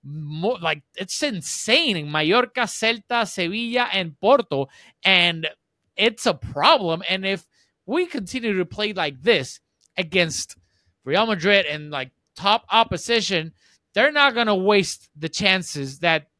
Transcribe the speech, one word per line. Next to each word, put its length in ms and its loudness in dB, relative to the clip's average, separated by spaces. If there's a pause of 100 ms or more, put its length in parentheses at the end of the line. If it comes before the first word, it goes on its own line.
More, 560 -6
like, 240 -2 (140)
it's 260 -6
insane 720 0
in 140 -6
Mallorca, 520 2
Celta, 640 -2
Sevilla, 640 -2
and 280 -4
Porto, 460 2 (380)
and 440 2 (480)
it's 300 0
a 80 2
problem. 760 2
And 160 -2
if 220 -4 (400)
we 200 0
continue 520 -4
to 60 0
play 280 -6
like 300 -6
this 380 0 (360)
against 600 -2 (480)
Real 220 2
Madrid 400 2
and, 260 -8
like, 180 -6 (240)
top 380 2
opposition, 800 0 (400)
they're 180 2
not 240 2
gonna 220 2
waste 580 2
the 140 -8
chances 720 -2
that 260 0 (140)